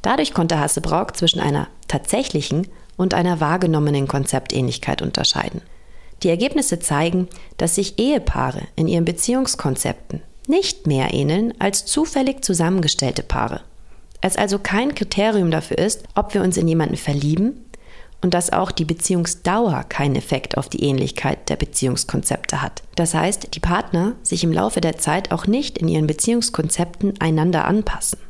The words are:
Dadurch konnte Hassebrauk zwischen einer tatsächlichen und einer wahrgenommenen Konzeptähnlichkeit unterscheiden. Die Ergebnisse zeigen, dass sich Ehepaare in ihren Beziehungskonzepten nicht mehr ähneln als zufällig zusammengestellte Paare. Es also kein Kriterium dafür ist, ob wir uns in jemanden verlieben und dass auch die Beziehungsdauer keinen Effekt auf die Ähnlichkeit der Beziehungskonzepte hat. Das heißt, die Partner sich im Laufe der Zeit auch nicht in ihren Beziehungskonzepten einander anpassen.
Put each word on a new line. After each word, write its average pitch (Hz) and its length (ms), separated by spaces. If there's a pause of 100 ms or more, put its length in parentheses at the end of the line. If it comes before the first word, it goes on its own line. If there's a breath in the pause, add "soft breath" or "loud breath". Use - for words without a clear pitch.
Dadurch 294 320
konnte 165 260
Hassebrauk 156 560
zwischen 170 260
einer 143 280 (180)
tatsächlichen 170 800 (280 loud breath)
und 185 160
einer 180 260
wahrgenommenen 151 680
Konzeptähnlichkeit - 960
unterscheiden. - 580 (640 soft breath)
Die 180 80
Ergebnisse 220 480
zeigen, 170 500 (300 loud breath)
dass 165 160
sich 202 240
Ehepaare 208 640 (140)
in 160 120
ihren 170 160
Beziehungskonzepten - 1160 (260)
nicht 359 380
mehr 135 260
ähneln 165 460
als - 260
zufällig 277 580
zusammengestellte 165 800
Paare. - 380 (640 soft breath)
Es 190 140
also 202 220
kein 233 360
Kriterium 202 560
dafür 160 280
ist, 208 260 (100)
ob 202 180
wir 196 100
uns 180 140
in 165 120
jemanden 160 280
verlieben 151 720 (560 loud breath)
und 180 100
dass 175 200
auch 180 180
die - 160
Beziehungsdauer 175 1000
keinen 139 280
Effekt - 400
auf - 140
die - 120
Ähnlichkeit 139 680
der 143 60
Beziehungskonzepte - 1040
hat. - 200 (140)
Das 165 160
heißt, 170 420
die 160 60
Partner 185 520 (100)
sich 180 220
im 165 80
Laufe 190 280
der 160 160
Zeit 175 340
auch 170 160
nicht 247 300
in 165 120
ihren 156 180
Beziehungskonzepten 185 1120
einander 160 460
anpassen. - 520 (120)